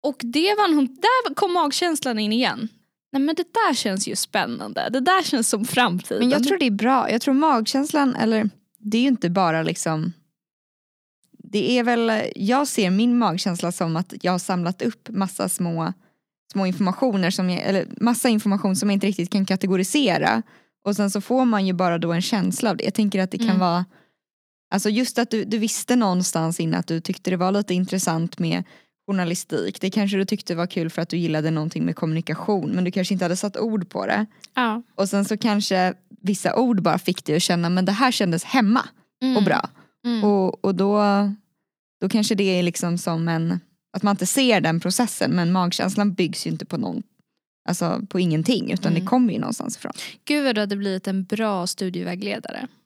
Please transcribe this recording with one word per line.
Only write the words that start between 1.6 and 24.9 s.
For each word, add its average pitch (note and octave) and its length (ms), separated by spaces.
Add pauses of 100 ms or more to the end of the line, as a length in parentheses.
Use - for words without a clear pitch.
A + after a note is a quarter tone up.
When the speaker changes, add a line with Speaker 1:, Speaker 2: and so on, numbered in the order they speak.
Speaker 1:
in G#3+ 140
igen. A3+ 360 (420)
"Nej, C#4 100
men D#4 140
det F4+ 80 (100)
där G#4 200
känns G3+ 340
ju G#3 80
spännande. - 760
Det B3 100
där F4 240
känns A#3+ 260
som A3 160
framtiden." F3+ 540
Speaker 2:
Men B3 100
jag C4+ 140
tror F4+ 140
det D4+ 80
är A#3 60
bra. A3+ 400
Jag A3+ 100
tror C#4 120
magkänslan, C#4 840
eller A3 340 (300)
det G#3 180
är A#3+ 40
ju C4 60
inte G#3+ 220
bara E3+ 340
liksom, E3 500 (1200)
det G#3 420
är A#3+ 40
väl, A#3 280 (240)
jag B3+ 320
ser G3 220
min A#3+ 280
magkänsla F3+ 540
som E3 240
att F3+ 260
jag F3+ 100
har F3+ 80
samlat F3+ 420
upp - 280
massa F#3+ 400
små, E3+ 440 (580)
små G3 140
informationer F#3 680
som F#3 180
jag, F3 120
eller - 260 (100)
massa A#3+ 320
information G3+ 460
som G3+ 140
jag G3+ 40
inte G3 140
riktigt F3 220
kan F#3+ 160
kategorisera. F#3+ 1000 (420)
Och G3+ 100
sen G3+ 160
så G3+ 100
får B3+ 240
man G#3 220
ju F#3 60
bara F3 240
då E3+ 160
en E3+ 80
känsla F#3 480
av G#3+ 80
det. - 60
Jag G#3 100
tänker G3+ 280
att F#3 100
det - 60
kan A3+ 100
Speaker 1:
Mm. F#3 120
Speaker 2:
vara, F3+ 260 (880)
alltså G3+ 160
just A#3+ 280